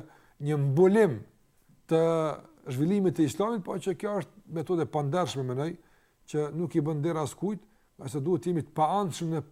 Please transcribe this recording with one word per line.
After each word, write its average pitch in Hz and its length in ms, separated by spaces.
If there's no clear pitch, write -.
një 151 160
mbulim 170 560
të 160 120
zhvillimit 175 500
të 156 120
Islamit, 214 360
po - 120
që 180 200
kjo 208 240
është - 360
metodë 165 280
e - 80
pandershme, 143 520
mendoj, 135 260
që 151 180
nuk 170 180
i 147 100
bën 151 160
derë 160 220
askujt, 190 380
nga 127 120
se 143 120
duhet 165 240
të 175 60
jemi 165 140
të - 120
paanshëm 170 560
në 151 180